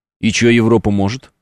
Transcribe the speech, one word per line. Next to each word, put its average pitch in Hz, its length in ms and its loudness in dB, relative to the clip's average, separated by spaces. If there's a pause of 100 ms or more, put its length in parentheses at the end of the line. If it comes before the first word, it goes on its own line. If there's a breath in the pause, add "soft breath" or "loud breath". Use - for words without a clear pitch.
(200)
И 110 120 -2
че 117 180 0
Европа 113 400 2
может? 101 420 -4 (100)